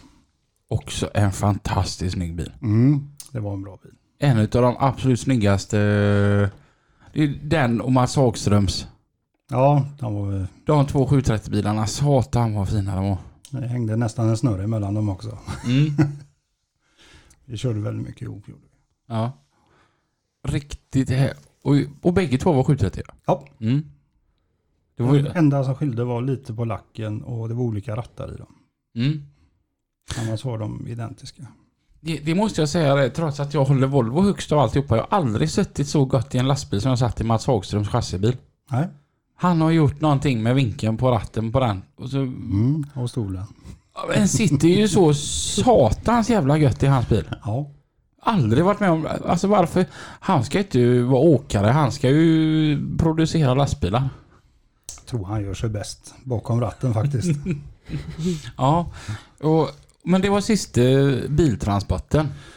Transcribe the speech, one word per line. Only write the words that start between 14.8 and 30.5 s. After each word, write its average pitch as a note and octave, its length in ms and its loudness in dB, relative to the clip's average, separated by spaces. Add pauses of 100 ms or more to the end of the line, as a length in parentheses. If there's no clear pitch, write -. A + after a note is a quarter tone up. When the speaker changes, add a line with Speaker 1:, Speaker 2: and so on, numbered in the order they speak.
Speaker 2:
dem G#2+ 160 -2
också. G#2+ 280 -10 (280)
Speaker 1:
Mm. C#3 320 2
Speaker 2:
<laughs> - 1500 -8
Vi A2+ 80 -10
körde A2 220 -4
väldigt A2 280 -6
mycket A#2 140 -16
ihop, G#2 260 -14
gjorde - 140 -20
vi. - 60 -20 (460)
Speaker 1:
Ja. A2+ 180 -2 (1160)
Riktigt C3+ 640 -4
hä-, C3 240 0 (300)
och, C#3 120 2 (260)
och F3+ 120 2
bägge D#3+ 240 0
två F3 160 2
var C3 100 2
sju C#3+ 140 2
trettio. - 260 -2 (220)
Speaker 2:
Ja. C#3 200 -2 (160)
Speaker 1:
Mm. C3+ 240 0 (1120)
Det A#2+ 60 -4
var B2+ 120 4
ju C#3+ 60 4
Speaker 2:
Det C#3+ 100 -4
enda C#3+ 320 2
som C3 120 -2
skilde A#2+ 280 -4
var A#2+ 180 -4
lite B2 320 -6
på A#2 120 -4
lacken G#2+ 580 -8
och A2+ 260 -8
det A#2 60 -8
var B2 80 -4
olika G#2+ 320 -6
rattar - 380 -12
i - 40 -14
dem. - 180 -20 (400)
Speaker 1:
Mm. C#3+ 280 -2 (960)
Speaker 2:
Annars A2+ 260 -6
var A#2+ 120 -6